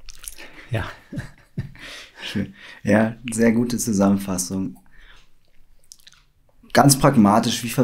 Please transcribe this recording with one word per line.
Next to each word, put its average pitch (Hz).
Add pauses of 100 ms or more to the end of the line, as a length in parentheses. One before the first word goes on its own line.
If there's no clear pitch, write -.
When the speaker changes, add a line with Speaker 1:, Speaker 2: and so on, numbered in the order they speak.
(720)
Speaker 1:
Ja. 113 (280)
Speaker 2:
<laughs> - (960)
Schön. - (280)
Ja, 110 (160)
sehr 113
gute 117
Zusammenfassung. 98 (2000)
Ganz 139
pragmatisch, 113
wie 113 (120)